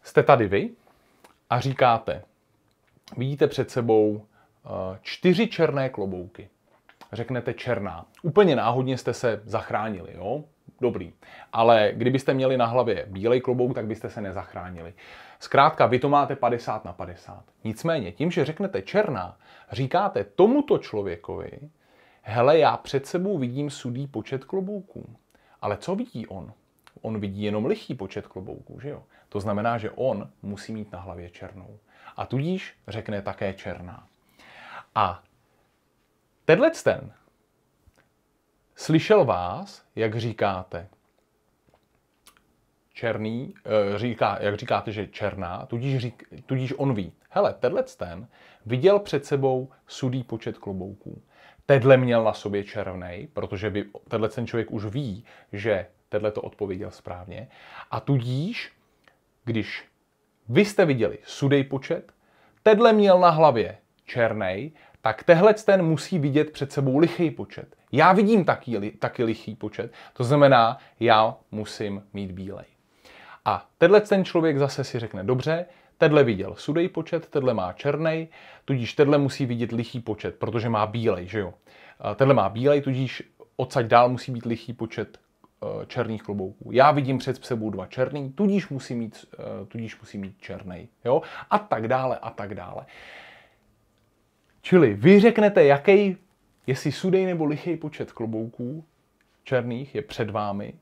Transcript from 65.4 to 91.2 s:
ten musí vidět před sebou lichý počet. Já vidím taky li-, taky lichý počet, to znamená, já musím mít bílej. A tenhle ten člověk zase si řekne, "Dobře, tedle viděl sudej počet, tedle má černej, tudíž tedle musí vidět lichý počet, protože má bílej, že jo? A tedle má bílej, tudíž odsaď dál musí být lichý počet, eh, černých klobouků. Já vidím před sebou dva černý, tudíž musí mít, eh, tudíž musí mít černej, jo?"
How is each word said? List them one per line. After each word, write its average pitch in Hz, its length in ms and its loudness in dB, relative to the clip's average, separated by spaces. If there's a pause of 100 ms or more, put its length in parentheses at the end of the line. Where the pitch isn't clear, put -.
ten 190 220 4
musí 160 340 -2
vidět 147 320 0
před - 200 -8
sebou 135 260 0
lichý 165 340 2
počet. - 440 -14 (160)
Já 156 220 6
vidím 202 320 4
taky 120 320 -2
li-, 101 140 -4
taky - 320 -4
lichý 110 320 -4
počet, 107 380 -10 (200)
to 127 100 -4
znamená, 127 540 6 (220)
já 113 360 4 (160)
musím 104 520 -8 (100)
mít 101 180 -10
bílej. 95 340 -12 (800)
A 98 320 -2
tenhle 196 240 8
ten 196 240 0
člověk 160 320 0
zase 139 260 -2
si 123 160 -6
řekne, 101 240 -10
"Dobře, 147 420 -2 (320)
tedle 151 260 6
viděl 95 320 0
sudej 170 340 -2
počet, 165 400 -6
tedle 127 240 0
má 92 200 -4
černej, 160 540 -4 (380)
tudíž 120 280 -4
tedle 147 240 4
musí 139 280 0
vidět 117 260 -4
lichý 117 280 -6
počet, 104 360 -6
protože 117 340 -4
má 107 160 2
bílej, 107 420 -2
že 107 120 -6
jo? 90 140 -6 (460)
A 104 160 -6
tedle 135 180 4
má 98 160 2
bílej, 135 320 2
tudíž 131 420 -4 (320)
odsaď 127 300 -2
dál 120 240 6
musí 127 220 -6
být 117 140 -8
lichý 117 280 -6
počet, 113 460 -8 (440)
eh, 104 220 -8
černých 110 380 -6
klobouků. 101 480 -10
Já 131 200 8
vidím 135 260 0
před 127 280 -6
sebou 110 240 -4
dva 95 160 -8
černý, 135 480 -6
tudíž 202 360 0
musí 131 260 -8
mít, 117 380 -10
eh, 104 320 -12
tudíž 113 340 -12
musí - 180 -16
mít 98 220 -10
černej, 90 480 -14 (180)
jo?" 131 160 2 (280)